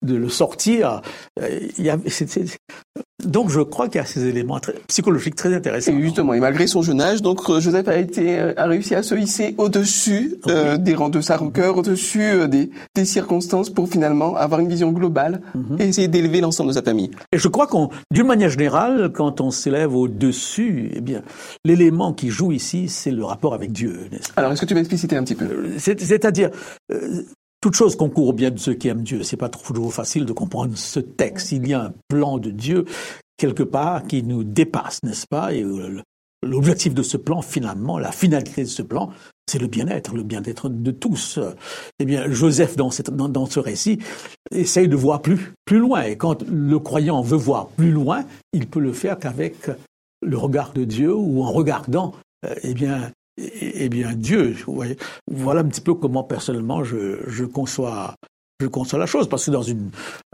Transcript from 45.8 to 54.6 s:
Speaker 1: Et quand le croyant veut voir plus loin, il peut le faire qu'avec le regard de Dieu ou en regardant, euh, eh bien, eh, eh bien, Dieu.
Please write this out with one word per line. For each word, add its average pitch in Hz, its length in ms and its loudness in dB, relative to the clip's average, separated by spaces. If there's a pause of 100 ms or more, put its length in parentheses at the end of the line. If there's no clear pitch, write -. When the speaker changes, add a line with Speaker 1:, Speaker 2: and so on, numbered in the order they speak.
Speaker 1:
Et 107 160 -4
quand 165 280 0
le 151 320 2
croyant 147 440 0
veut 135 160 2
voir 120 300 0
plus 160 240 4
loin, 151 320 0 (280)
il 131 140 -2
peut 160 140 -4
le 131 120 0
faire 190 260 -4
qu'avec 156 380 -6 (640)
le 143 160 -2
regard 139 380 -2
de 131 100 0
Dieu 131 300 0
ou 151 280 0
en 123 80 -2
regardant, 156 640 0 (320)
euh, - 180 -6
eh 127 120 -4
bien, 127 360 -4 (260)
eh, 151 500 -8
eh - 20 0
bien, 117 260 -2
Dieu. 117 400 2 (100)